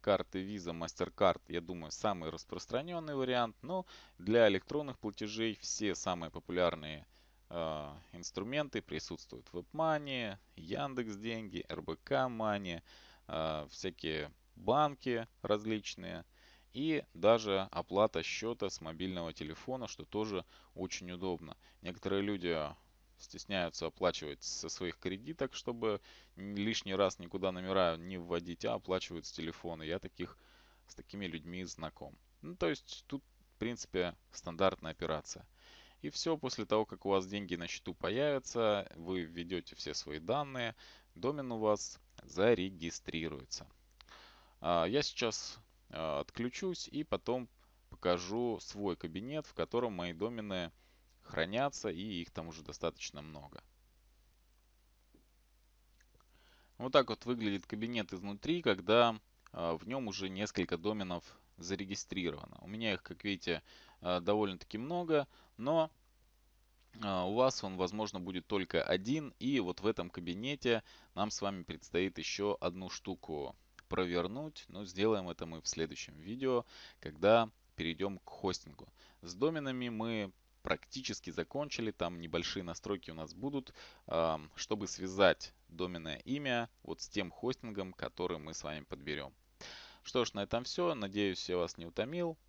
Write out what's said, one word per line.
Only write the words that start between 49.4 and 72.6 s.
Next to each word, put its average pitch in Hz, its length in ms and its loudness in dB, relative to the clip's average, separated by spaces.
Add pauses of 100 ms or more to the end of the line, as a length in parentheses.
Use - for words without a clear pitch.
в - 80 -18
котором 113 380 0
мои 87 200 -4
домены 98 580 -2 (520)
хранятся, 110 640 0
и 85 120 -4 (200)
их 82 100 -8
там 82 160 -8
уже 80 160 -12
достаточно 73 580 -4
много. 76 400 -14 (3250)
Вот 127 160 -4
так 131 160 10
вот - 160 -2
выглядит 110 400 2
кабинет 113 480 -2
изнутри, 101 480 -2
когда, 110 580 6 (320)
а, 85 260 0
в 87 100 -8
нём 127 200 -2
уже 95 220 -2
несколько 92 480 0
доменов 92 460 -2 (340)
зарегистрировано. 92 1040 -4
У - 60 -14
меня 107 260 0
их, 90 100 -4
как 87 200 -12
видите, 90 380 0 (400)
а, 90 200 2
довольно-таки 101 560 0
много, 156 500 0 (300)
но, 151 340 2 (1120)
а, 95 220 2
у 98 80 0
вас 123 300 4
он, 92 140 -6
возможно, 98 420 0
будет 90 280 -6
только 92 340 2
один, 120 580 0
и 131 200 2
вот 90 220 -2
в 101 60 2
этом 90 220 0
кабинете 110 720 0 (320)
нам 104 160 2
с - 120 -4
вами 98 220 -2
предстоит 87 540 0
ещё 101 440 0